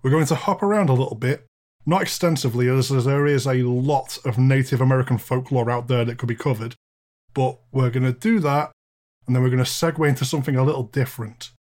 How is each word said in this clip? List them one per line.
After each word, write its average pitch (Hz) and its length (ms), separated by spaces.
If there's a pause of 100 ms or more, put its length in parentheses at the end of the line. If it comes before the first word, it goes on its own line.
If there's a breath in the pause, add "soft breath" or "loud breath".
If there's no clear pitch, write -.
We're 131 100
going 151 160
to 160 80
hop 196 280
around 202 260
a 131 40
little 123 240
bit, 127 280 (400)
not 185 180
extensively, 127 680
as 127 200
there 139 360
is 143 200
a 127 180
lot 127 600
of 120 140
Native 131 420
American 131 380
folklore 127 520
out 120 180
there 120 180
that 117 120
could 117 120
be 117 60
covered, 117 400 (580)
but 131 260 (140)
we're 131 160
gonna 127 240
do 220 260
that, 147 320 (540)
and 127 100
then 127 80
we're 127 60
gonna 127 140
segue 156 440
into 139 160
something 139 320
a 131 80
little 135 200
different. 113 680 (160)